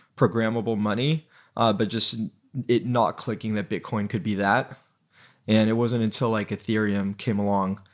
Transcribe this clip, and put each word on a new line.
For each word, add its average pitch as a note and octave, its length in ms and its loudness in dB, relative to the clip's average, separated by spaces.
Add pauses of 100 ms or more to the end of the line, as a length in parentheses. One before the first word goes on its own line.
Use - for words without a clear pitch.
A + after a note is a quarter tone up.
(160)
programmable A2+ 640 2
money, A#2+ 480 0 (300)
uh, A2+ 160 4
but G#2 160 0
just A2+ 320 0 (480)
it A#2+ 180 2
not A#2+ 300 0
clicking A2 400 -6
that G2+ 120 -4
Bitcoin G#2 400 -4
could G2+ 140 -4
be G#2 140 -2
that. G2+ 420 0 (720)
And A2 200 4
it A2 40 2
wasn't A#2 320 0
until, A2+ 260 0
like, G#2+ 200 -2
Ethereum G2+ 680 -2
came G#2 220 -2
along G2 420 0 (120)